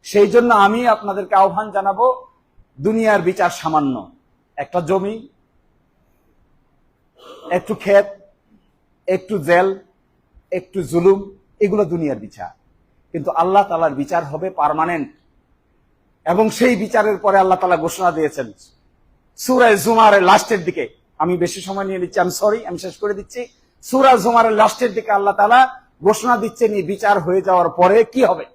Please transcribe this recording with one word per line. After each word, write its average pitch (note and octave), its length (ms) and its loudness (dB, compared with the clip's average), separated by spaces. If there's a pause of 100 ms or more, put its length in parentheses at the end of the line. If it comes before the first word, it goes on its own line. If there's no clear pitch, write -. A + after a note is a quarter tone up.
সেই G3+ 240 2
জন্য A#3 280 2
আমি G#3+ 340 2
আপনাদেরকে G3+ 460 -2
আহ্বান G3 360 0
জানাবো, G3 560 -2 (540)
দুনিয়ার A3 400 0
বিচার F3+ 300 -2
সামান্য, C#3+ 640 -4 (440)
একটা D3 240 -6
জমি, G3 480 -4 (2250)
একটু F3+ 240 -4
ক্ষেত, G3+ 320 2 (1000)
একটু F#3+ 320 -4
জেল, F3+ 400 0 (760)
একটু F#3 300 -8
জুলুম, F3+ 540 0 (240)
এগুলো G#3 240 0
দুনিয়ার D3+ 340 -4
বিচার। G2 300 -16 (640)
কিন্তু D#3+ 180 -6
আল্লাহ F#3 380 0
তাআলার E3 260 -2
বিচার D3+ 300 -4
হবে D#3 260 -10
পার্মানেন্ট, D#3 580 -4 (1160)
এবং G#3 260 0
সেই A#3+ 260 0
বিচারের G#3+ 400 -2
পরে G3 220 0
আল্লাহ F#3 200 2
তাআলা F3+ 180 0
ঘোষণা E3+ 360 -2
দিয়েছেন C#3+ 400 -4 (840)
সূরা B3 380 4
জুমারের G#3 480 4
লাস্টের F#3+ 420 2
দিকে, D3+ 240 -6 (300)
আমি F3 180 0
বেশি F3 240 -4
সময় G3 240 -8
নিয়ে F#3+ 140 -6
নিচ্ছি, F3+ 220 -4
আমি F3+ 100 0
সরি, G#3+ 360 -2
আমি F3 120 -10
শেষ F3+ 180 -14
করে G#3 180 -4
দিচ্ছি। A#3 320 -12 (360)
সূরা C4 340 4
জুমারের A3+ 360 2
লাস্টের G#3+ 420 0
দিকে A3 180 -4
আল্লাহ G3+ 220 0
তাআলা B3 480 2 (200)
ঘোষণা A3 340 0
দিচ্ছেন A3 360 -2
এই G3 100 -2
বিচার G3 380 0
হয়ে F3+ 220 -2
যাওয়ার F3+ 280 2
পরে F#3+ 340 4
কি B3 200 0
হবে। E3+ 200 -2 (100)